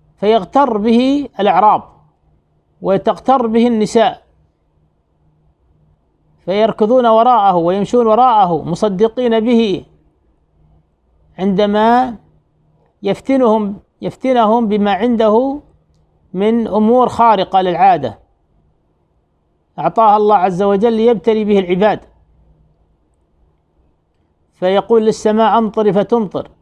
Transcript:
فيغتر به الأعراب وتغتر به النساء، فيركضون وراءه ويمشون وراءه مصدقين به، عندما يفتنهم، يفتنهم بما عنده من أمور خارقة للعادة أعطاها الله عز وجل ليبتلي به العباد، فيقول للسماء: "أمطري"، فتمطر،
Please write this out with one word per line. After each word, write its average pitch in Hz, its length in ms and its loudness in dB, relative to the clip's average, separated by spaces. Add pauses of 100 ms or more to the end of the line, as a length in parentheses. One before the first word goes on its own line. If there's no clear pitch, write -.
(220)
فيغتر 220 560 0
به 247 520 0 (100)
الأعراب 196 440 0 (960)
وتغتر 202 680 -2
به 226 200 0
النساء، 214 560 -2 (2250)
فيركضون 214 600 0
وراءه 220 500 2
ويمشون 196 520 0
وراءه 214 560 2
مصدقين 220 760 -2
به، 226 460 0 (1500)
عندما 214 760 0 (880)
يفتنهم، 214 760 -2 (220)
يفتنهم 233 680 -2
بما 202 260 0
عنده 233 680 0 (720)
من 220 340 -2
أمور 220 420 0
خارقة 190 520 0
للعادة 175 580 0 (1600)
أعطاها 208 380 2
الله 208 180 2
عز 180 260 0
وجل 202 320 0
ليبتلي 220 500 0
به 202 160 0
العباد، 185 400 -2 (2500)
فيقول 196 520 0
للسماء: 214 520 0
"أمطري"، 214 360 0
فتمطر، 196 580 -4 (100)